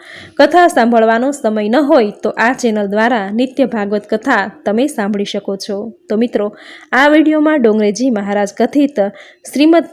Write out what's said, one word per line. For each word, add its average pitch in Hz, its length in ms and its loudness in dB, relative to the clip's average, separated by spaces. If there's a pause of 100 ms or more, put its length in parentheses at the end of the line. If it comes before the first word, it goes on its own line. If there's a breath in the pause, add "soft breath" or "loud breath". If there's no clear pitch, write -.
(380 loud breath)
કથા 330 300 4
સાંભળવાનો 233 640 2
સમય 214 380 -4
ન 226 60 0
હોય 269 360 2 (120)
તો 208 60 -4
આ 226 240 0
ચેનલ 214 340 -2
દ્વારા 214 440 0
નિત્ય 262 340 -2
ભાગવત 208 440 -4
કથા 214 420 -2 (140)
તમે 220 220 0
સાંભળી 208 380 -4
શકો 196 300 -8
છો. 208 380 -10 (160)
તો 208 80 -2
મિત્રો, 226 380 -2 (360 loud breath)
આ 269 160 4
વીડિયોમાં 302 540 2
ડોંગરેજી 214 480 0
મહારાજ 202 480 -2
કથિત 277 420 0 (540 loud breath)
શ્રીમદ 320 400 4